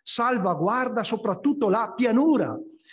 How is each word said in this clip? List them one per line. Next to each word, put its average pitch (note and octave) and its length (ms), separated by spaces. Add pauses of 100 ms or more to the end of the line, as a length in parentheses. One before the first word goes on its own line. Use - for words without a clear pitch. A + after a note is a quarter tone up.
salvaguarda A#3 1040
soprattutto A3+ 640
la G#3+ 280
pianura, A#3+ 600 (360)